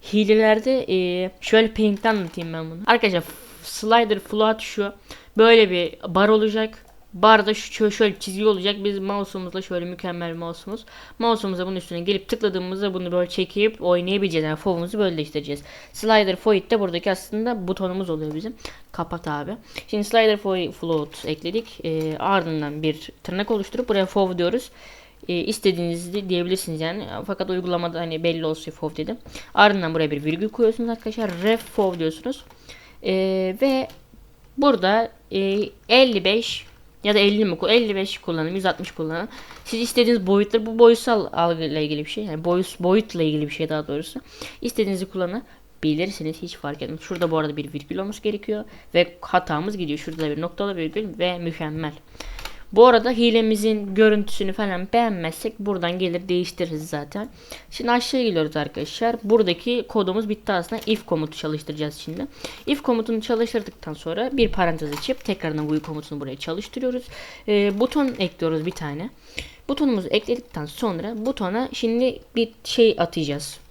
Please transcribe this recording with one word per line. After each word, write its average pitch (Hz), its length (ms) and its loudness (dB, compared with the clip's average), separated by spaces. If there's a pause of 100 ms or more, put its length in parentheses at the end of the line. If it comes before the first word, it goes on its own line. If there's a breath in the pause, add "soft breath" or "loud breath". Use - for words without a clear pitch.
(120)
Hilelerde, 214 760 4
e, 180 420 0 (100)
şöyle 220 340 4
Paint'te 214 340 2
anlatayım 175 440 -2
ben 160 180 -8
bunu. 165 160 -12
Arkadaşlar 220 340 2
f-, - 120 -12 (300)
slider 220 560 2
float 214 420 0
şu. 202 320 -6 (440 loud breath)
Böyle 220 340 8
bir 175 440 -2
bar 196 140 6
olacak. 220 500 2 (340)
Barda 214 420 6
şu - 300 -4
şö-, 208 60 4
şöyle 202 280 2
çizgi 196 280 -2
olacak. 202 380 2
Biz 202 140 0
mouse'umuzla 190 640 -6
şöyle 180 220 -4
mükemmel 175 480 -8
bir 165 60 -8
mouse'umuz. 170 460 -10 (340 loud breath)
Mouse'umuza 208 480 0
bunun 190 100 -4
üstüne 175 240 -8
gelip 196 280 -2
tıkladığımızda 190 680 -2
bunu 180 180 -6
böyle 180 160 0
çekip 202 540 0
oynayabileceğiz. 175 600 2
Yani 156 120 -2
fov'umuzu 175 420 -2
böyle 185 180 2
değiştireceğiz. 147 460 -6 (300 loud breath)
Slider 214 440 4
float 202 340 2
de 226 100 4
buradaki 175 300 -2
aslında 214 580 -4
butonumuz 185 420 -4
oluyor 156 240 -4
bizim. 214 200 -8 (380 loud breath)
Kapat 170 360 -8
abi. 151 280 -6 (320 loud breath)
Şimdi 208 160 0
slider 214 340 6
fo-, 185 340 -2
float 156 520 -4
ekledik. 165 600 -6
Ee, 160 340 -2
ardından 156 640 -2
bir 156 280 -2 (120)
tırnak 190 280 -4
oluşturup 226 380 -4
buraya 196 180 2
fov 185 320 0
diyoruz. 185 320 0 (580 loud breath)
Ee, 180 60 -2
istediğinizi 175 800 -2
de 202 160 -4
diyebilirsiniz 175 520 -2
yani. 170 240 -4 (220)
Fakat 190 240 -4
uygulamada 175 500 -2
hani 165 220 -6
belli 165 240 0
olsun 156 260 -4
fov 151 240 -8
dedim. 180 220 -6 (360 loud breath)
Ardından 196 400 6
buraya 156 160 0
bir 147 140 -6
virgül 170 240 -2
koyuyorsunuz 233 420 0
arkadaşlar. 226 400 -4 (120)
Ref 220 220 2
fov 185 340 0
diyorsunuz. 160 460 -4 (600 loud breath)
Ee, 190 580 0
ve 269 260 2 (680)
burada, 226 520 4 (220)
e, 196 280 0 (280)
elli 233 360 6
beş 220 420 0 (380)
ya 202 100 4
da 208 40 6
elli 202 260 4
mi 180 100 0
ku-, 160 160 0
elli 220 240 4
beş 190 240 -4
kullanın, 165 360 -2
yüz 190 120 0
altmış 185 260 -2
kullanın. 165 360 -4 (360 loud breath)
Siz 226 160 -4
istediğiniz 233 460 2
boyutlar, 208 400 2
bu 226 120 -6
boyutsal 233 540 6
algıyla 160 480 0
ilgili 151 240 -2
bir 151 60 -14
şey. 214 140 -8
Yani 160 200 -8
boyut, 180 360 0
boyutla 185 420 2
ilgili 151 240 0
bir 147 60 -8
şey 156 160 -4
daha 151 180 -4
doğrusu. 160 340 -8 (420 loud breath)
İstediğinizi 196 440 -2
kullanabilirsiniz, 175 1400 -4
hiç 170 140 -12
fark 147 260 -10
etmez. 156 180 -10
Şurada 175 300 -4
bu 160 80 0
arada 151 180 -2
bir 151 160 -8
virgül 156 260 -8
olması 202 240 -8
gerekiyor 208 420 -4 (300 loud breath)
ve 208 260 2
hatamız 180 560 0
gidiyor. 151 220 -4
Şurada 160 240 -8
da 151 80 -2
bir 147 100 -4
noktalı 185 360 -4
virgül 175 420 -6
ve 180 200 -2
mükemmel. 160 540 -6 (800 loud breath)
Bu 226 140 10
arada 233 240 6
hilemizin 220 840 2
görüntüsünü 208 580 4
falan 190 400 -4
beğenmezsek 220 640 0
buradan 185 400 -2
gelir 180 300 -2
değiştiririz 175 600 -2
zaten. 156 380 -6 (420 loud breath)
Şimdi - 200 -4
aşağıya 247 380 2
geliyoruz 156 280 0
arkadaşlar. 151 640 -4
Buradaki 214 680 2
kodumuz 208 400 0
bitti 208 240 -4
aslında. 175 340 -2
If 214 200 0
komutu 156 320 -2
çalıştıracağız 151 560 -6
şimdi. 180 320 -10 (400 loud breath)
If 285 160 -2
komutunu 226 380 0
çalıştırdıktan 226 720 -4
sonra 190 380 -4
bir 240 160 4
parantez 165 500 0
açıp - 260 -4
tekrardan 156 440 -4
G 151 60 2
U - 20 2
I 151 40 0
komutunu 151 400 -10
buraya 135 160 -10
çalıştırıyoruz. 247 680 -6 (440 loud breath)
Ee, 202 320 2
buton 262 380 2
ekliyoruz 160 480 -2
bir 185 40 -4
tane. 156 400 -8 (580 loud breath)
Butonumuzu 269 400 0
ekledikten 214 580 -2
sonra 208 600 -4
butona 226 460 -2
şimdi 233 480 0 (160)
bir 226 120 2 (160)
şey - 340 4
atacağız. 147 600 -4 (120)